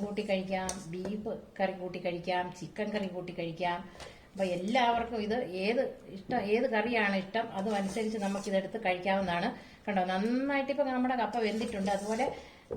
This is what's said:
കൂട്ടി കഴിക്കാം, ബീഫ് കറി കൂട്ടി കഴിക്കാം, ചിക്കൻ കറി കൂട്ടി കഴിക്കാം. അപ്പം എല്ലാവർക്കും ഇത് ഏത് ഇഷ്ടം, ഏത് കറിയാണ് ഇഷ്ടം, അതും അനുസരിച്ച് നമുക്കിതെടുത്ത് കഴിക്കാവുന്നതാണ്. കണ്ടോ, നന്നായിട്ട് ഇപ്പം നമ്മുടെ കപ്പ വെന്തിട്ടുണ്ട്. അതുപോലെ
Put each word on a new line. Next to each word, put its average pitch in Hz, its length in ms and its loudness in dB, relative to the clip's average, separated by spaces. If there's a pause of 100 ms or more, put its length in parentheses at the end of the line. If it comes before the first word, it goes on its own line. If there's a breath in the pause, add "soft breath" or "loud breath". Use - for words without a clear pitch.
കൂട്ടി 208 260 -2
കഴിക്കാം, 185 400 0 (220)
ബീഫ് 208 400 -4 (260)
കറി 190 220 2
കൂട്ടി 180 260 -6
കഴിക്കാം, 180 400 0 (120)
ചിക്കൻ 208 360 -6
കറി 196 220 -2
കൂട്ടി 175 220 -6
കഴിക്കാം. 175 400 -2 (520 loud breath)
അപ്പം 190 160 0 (100)
എല്ലാവർക്കും 233 720 2
ഇത് 214 100 0 (280)
ഏത് 240 180 4 (340)
ഇഷ്ടം, 247 220 -2 (160)
ഏത് 220 200 4
കറിയാണ് 214 480 4
ഇഷ്ടം, 226 240 0 (120)
അതും 208 220 0
അനുസരിച്ച് 220 460 0
നമുക്കിതെടുത്ത് 196 600 0
കഴിക്കാവുന്നതാണ്. 185 640 2 (380 loud breath)
കണ്ടോ, 190 160 4 (100)
നന്നായിട്ട് 262 600 2
ഇപ്പം 277 220 2
നമ്മുടെ 254 260 2
കപ്പ 220 140 0 (120)
വെന്തിട്ടുണ്ട്. 202 480 0
അതുപോലെ 220 300 0 (500 loud breath)